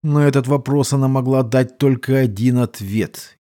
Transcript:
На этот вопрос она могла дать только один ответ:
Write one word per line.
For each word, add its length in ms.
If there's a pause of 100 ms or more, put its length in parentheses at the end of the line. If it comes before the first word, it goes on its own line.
На 240
этот 200
вопрос 460
она 160
могла 340
дать 360
только 400
один 400
ответ: 840